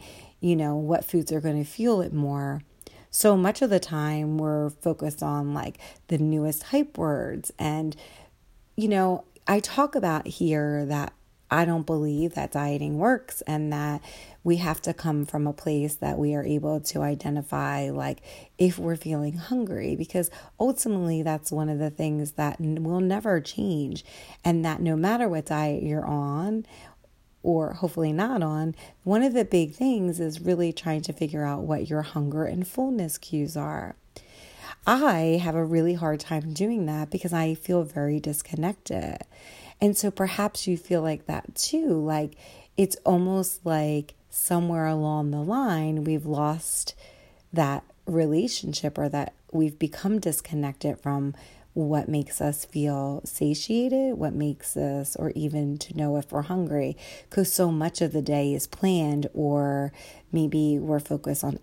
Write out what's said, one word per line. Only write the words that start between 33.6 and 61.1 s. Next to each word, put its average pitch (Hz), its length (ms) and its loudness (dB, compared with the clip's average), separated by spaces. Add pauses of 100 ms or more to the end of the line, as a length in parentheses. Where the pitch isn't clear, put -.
I 185 560 6
have 165 140 0
a 165 80 2
really 165 300 4
hard 160 260 0
time 156 340 -4
doing 202 340 0
that 151 220 -4
because 190 220 -4
I 160 220 2
feel 175 300 2
very 147 360 0
disconnected. 151 1000 -4 (600)
And 208 160 6
so 208 140 0
perhaps 196 560 -2
you 180 100 2
feel 170 260 0
like 156 260 -2
that - 260 -8
too. 311 400 0
Like, 156 400 0 (440)
it's 190 180 4 (100)
almost 185 600 2
like 151 500 0 (140)
somewhere 170 580 0
along 151 440 0
the 147 100 -2
line, 156 600 0
we've 156 220 0
lost 151 680 -2 (580)
that 143 300 2 (220)
relationship, 160 920 0
or 147 120 0
that 147 240 -4 (180)
we've 156 260 2
become 190 420 -2
disconnected 151 800 -2
from 139 360 -2 (380)
what 151 360 0
makes 147 320 -2
us 147 240 -2
feel 143 580 -2
satiated, 247 920 0
what 156 180 -2
makes - 420 -4
us, 143 400 -2
or 160 200 -2
even 147 420 -2
to - 180 -10
know 147 220 0
if 143 140 -6
we're 147 100 0
hungry, 147 560 -2 (320)
'cause 190 220 2
so 180 200 4
much 160 300 0
of 156 120 2
the 156 80 0
day 143 320 2
is 139 120 -2
planned, 151 720 2
or 143 560 2 (400)
maybe 151 480 2
we're 156 200 0
focused 147 440 -4